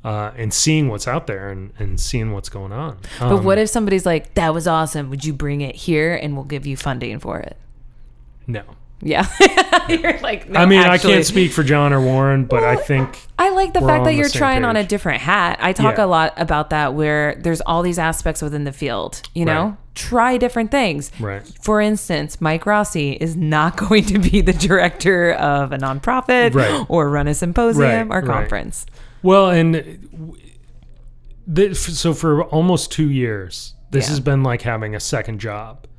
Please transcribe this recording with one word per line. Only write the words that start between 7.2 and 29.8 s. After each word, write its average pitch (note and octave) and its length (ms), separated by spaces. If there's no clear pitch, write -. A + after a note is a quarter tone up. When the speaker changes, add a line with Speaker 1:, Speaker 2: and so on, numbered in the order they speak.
Speaker 2:
it?" - 160
Speaker 1:
No. A2 160
Speaker 2:
Yeah. D#3 260
<laughs> - 300
You're E4 320
like, - 280
"No, - 120
Speaker 1:
I F3+ 60
mean, F#3+ 140
Speaker 2:
actually." F3+ 320
Speaker 1:
I - 40
can't E3 100
speak F#3 260
for D#3+ 100
John C#3+ 300
or C#3 80
Warren, C3+ 440
but A#2 200
I A#2+ 120
Speaker 2:
Well, - 80
Speaker 1:
think C3+ 340
Speaker 2:
I F#4+ 120
like F#4+ 240
the F4+ 60
Speaker 1:
we're E4+ 80
Speaker 2:
fact D#4 120
Speaker 1:
all - 40
Speaker 2:
that D#4+ 60
Speaker 1:
on D4+ 60
Speaker 2:
you're D4 100
Speaker 1:
the C#4 40
same - 80
Speaker 2:
trying C4 260
on A3+ 120
a G#3+ 40
Speaker 1:
page. G3 80
Speaker 2:
different D#3+ 340
hat. F3 380
I F#3 120
talk G#3+ 260
Speaker 1:
Yeah. G#3 60
Speaker 2:
a - 20
lot D#3+ 300
about D#3 340
that D3 240
where D3+ 480
there's E3 200
all E3+ 200
these F3 160
aspects E3 440
within D3 220
the C#3 80
field, A#2 480
you E3+ 100
know? D#3+ 200
Speaker 1:
Right. G#3 100
Speaker 2:
Try B3 440
different A#3 320
things. F3 500
Speaker 1:
Right. G2+ 220
Speaker 2:
For G#3+ 200
instance, F#3 580
Mike D#3+ 260
Rossi G3+ 460
is D#3+ 240
not D#3 400
<laughs> G3 120
going G#3+ 160
to G#3 140
be F#3 240
the F3+ 120
director F3 800
of C#3+ 400
a C3 60
nonprofit A#3 760
Speaker 1:
Right. A3+ 340
Speaker 2:
or D#3 220
run C#3+ 180
a D3 60
symposium A3 720
Speaker 1:
Right, F#3+ 100
Speaker 2:
or - 20
Speaker 1:
right. C#3 60
Speaker 2:
conference. - 600
Speaker 1:
Well, F#3+ 280
and E3 220